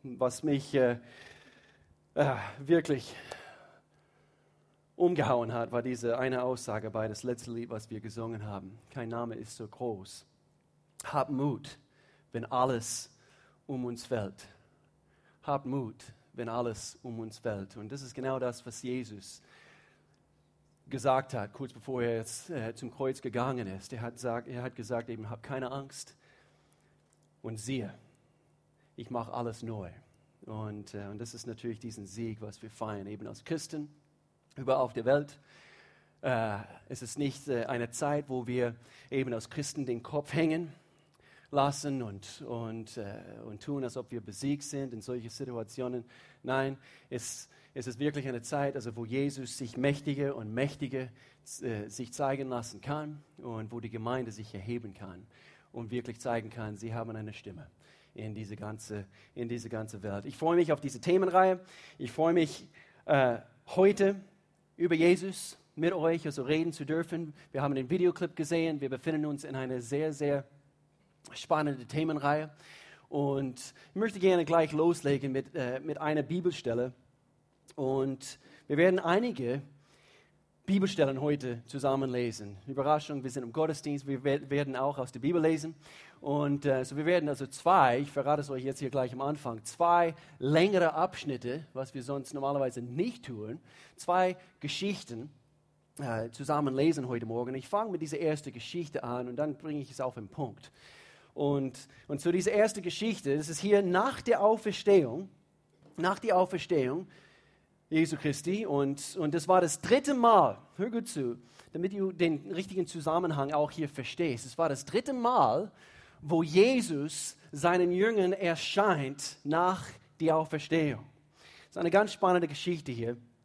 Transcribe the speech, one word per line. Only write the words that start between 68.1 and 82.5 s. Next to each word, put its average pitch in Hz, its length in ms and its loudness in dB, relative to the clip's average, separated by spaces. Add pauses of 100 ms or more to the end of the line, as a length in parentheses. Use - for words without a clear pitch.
gesehen. 160 460 0
Wir 135 100 -4
befinden 151 360 -2
uns 143 180 -4
in 143 100 -10
einer 127 260 -4
sehr, 143 320 -2
sehr 143 320 0 (880)
spannenden 143 560 0
Themenreihe. 151 640 0 (580)
Und 139 520 0
ich - 340 -18
möchte 202 240 -2
gerne 180 260 6
gleich 160 280 4
loslegen 143 600 2
mit, 135 220 -4
äh, 131 260 -2
mit 147 180 -6
einer 151 240 2
Bibelstelle. 127 720 -2 (840)
Und 135 640 -2 (280)
wir 147 100 0
werden 180 220 6
einige 165 640 0 (1040)
Bibelstellen 180 540 2
heute 131 460 -2
zusammen 135 440 0
lesen. 110 460 -4 (100)